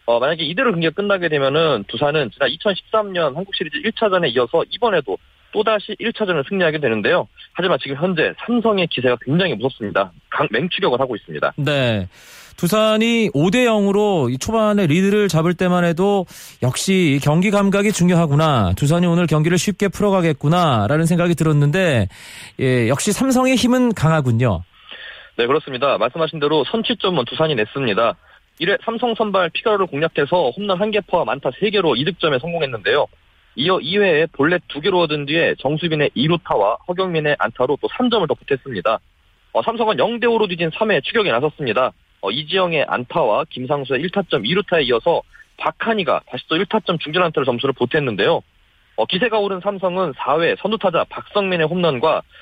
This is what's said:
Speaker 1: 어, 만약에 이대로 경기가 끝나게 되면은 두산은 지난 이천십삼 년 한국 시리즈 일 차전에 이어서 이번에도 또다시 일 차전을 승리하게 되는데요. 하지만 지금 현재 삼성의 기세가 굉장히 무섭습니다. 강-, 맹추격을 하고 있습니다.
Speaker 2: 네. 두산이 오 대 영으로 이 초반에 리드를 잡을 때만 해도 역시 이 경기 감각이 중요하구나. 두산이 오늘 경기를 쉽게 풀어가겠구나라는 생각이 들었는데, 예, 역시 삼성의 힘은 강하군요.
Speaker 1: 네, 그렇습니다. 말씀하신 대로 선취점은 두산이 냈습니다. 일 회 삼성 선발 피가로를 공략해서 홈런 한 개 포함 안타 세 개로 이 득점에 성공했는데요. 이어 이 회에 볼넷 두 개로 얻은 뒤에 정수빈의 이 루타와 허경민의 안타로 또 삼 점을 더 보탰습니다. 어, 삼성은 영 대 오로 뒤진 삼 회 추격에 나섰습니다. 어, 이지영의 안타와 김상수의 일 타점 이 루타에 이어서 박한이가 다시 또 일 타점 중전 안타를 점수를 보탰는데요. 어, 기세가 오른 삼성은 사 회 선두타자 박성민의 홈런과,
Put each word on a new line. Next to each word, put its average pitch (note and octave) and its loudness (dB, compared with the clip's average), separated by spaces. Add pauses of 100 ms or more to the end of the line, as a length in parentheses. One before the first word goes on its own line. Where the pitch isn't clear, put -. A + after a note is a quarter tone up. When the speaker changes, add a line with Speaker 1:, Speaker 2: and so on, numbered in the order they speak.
Speaker 1:
어, A#2 4
만약에 D#3 -2
이대로 F#3+ 0
경기가 E3 0
끝나게 G3 0
되면은 C#3+ 2
두산은 C#3+ -2
지난 C#3 0
이천십삼 G3+ -2
년 D#3 -2
한국 F#3+ -8
시리즈 E3 -6
일 A3 -4
차전에 F#3 0
이어서 B2 0
이번에도 D#3+ -2 (360)
또다시 G#3+ -2
일 A3+ -4
차전을 F3+ -2
승리하게 E3+ 0
되는데요. A#2+ 0 (260)
하지만 F3 0
지금 C#3 -8
현재 D#3 0 (100)
삼성의 G#3+ 0
기세가 B2 0
굉장히 E3 0
무섭습니다. G2+ -4 (160)
강-, - -2
맹추격을 C#3+ -2
하고 B2+ -4
있습니다. - -6
Speaker 2:
네. B2+ 0 (500)
두산이 A3 2
오 D#3 2
대 B3 4
영으로 G3+ 2
이 B2+ -2
초반에 G#3 0
리드를 G3 2
잡을 E3 2
때만 F3+ 2
해도 F#3 0 (360)
역시 D3+ 2
이 C#3 -2
경기 E3 2
감각이 G3+ 2
중요하구나. D3+ 2
두산이 E3+ 2
오늘 E3+ 2
경기를 D#3+ 2
쉽게 G3+ 0
풀어가겠구나라는 D#3+ 2
생각이 F3 2
들었는데, D3 2 (520)
예, B2+ 2
역시 C3+ 0
삼성의 B3+ 2
힘은 B3 2
강하군요. B2+ 2 (760)
Speaker 1:
네, A#2 0
그렇습니다. C3+ 0
말씀하신 D#3 -2
대로 D3 2
선취점은 G3+ -2
두산이 D#3 -2
냈습니다. A2 0 (440)
일 E3 -2
회 - 2
삼성 A#3 -2
선발 F#3+ 0
피가로를 G3+ 0
공략해서 D3+ 0
홈런 G3 -4
한 G#3+ -2
개 G#3 -2
포함 D#3 0
안타 C#3 -4
세 G#3+ -2
개로 F3 2
이 C3 -2
득점에 D#3+ 0
성공했는데요. C3+ -2 (500)
이어 E3 0
이 E3+ -4
회에 E3 2
볼넷 E3 0
두 C#3+ -10
개로 F3+ 2
얻은 D3+ 0
뒤에 C#3+ 2
정수빈의 D3+ -2
이 C#3+ 0
루타와 B2+ 0 (120)
허경민의 F3 -2
안타로 B2 0
또 G#2+ -4
삼 B3 0
점을 G#3 2
더 B2 0
보탰습니다. A2 -4 (520)
어, A2+ 0
삼성은 A3 0
영 G#3+ 0
대 A#3+ 0
오로 A3+ 2
뒤진 E3+ -2
삼 A3 0
회 E3 2
추격에 G3 -2
나섰습니다. B2 0 (280)
어, G2 -4
이지영의 D#3 -2
안타와 B2 0
김상수의 C#3 -4
일 F3+ -4
타점 E3+ -4
이 C3+ -2
루타에 F#3 0
이어서 B2 0 (340)
박한이가 D#3+ -2
다시 - -12
또 D#3+ -2
일 G3 -2
타점 G3 -2
중전 D#3+ -2
안타를 D#3 -2
점수를 C3 -2
보탰는데요. B2 0 (540)
어, A2 0
기세가 A3 -2
오른 G3 -2
삼성은 F#3 -2
사 D3 0
회 C#3+ 2
선두타자 F#3+ 0
박성민의 F#3 -2
홈런과, D3+ 0 (200)